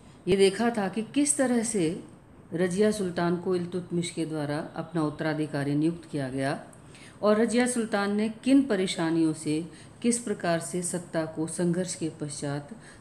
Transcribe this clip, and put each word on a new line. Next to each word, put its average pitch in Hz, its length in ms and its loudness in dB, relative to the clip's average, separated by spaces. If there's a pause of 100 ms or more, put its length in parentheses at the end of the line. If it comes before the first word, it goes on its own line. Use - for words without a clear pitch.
(280)
ये 196 80 4
देखा 196 340 4
था 208 180 -2
कि 214 140 -4
किस 285 340 0
तरह 247 260 2
से 190 420 0 (500)
रजिया 185 360 4
सुल्तान 180 460 0
को 180 200 -2
इल्तुतमिश 175 540 -4
के 160 160 -4
द्वारा 151 500 -4
अपना 165 260 -4
उत्तराधिकारी 151 720 -2
नियुक्त 165 380 0
किया 139 160 -4
गया 135 360 -2 (580)
और 208 180 4
रजिया 240 260 4
सुल्तान 214 500 0
ने 214 120 2
किन 262 340 4
परेशानियों 165 720 2
से, 156 360 -2 (340)
किस 233 160 2
प्रकार 180 420 0
से 180 220 -4
सत्ता 175 420 -4
को 156 220 -4
संघर्ष 175 480 0
के 160 140 -4 (120)
पश्चात 147 480 -6 (320)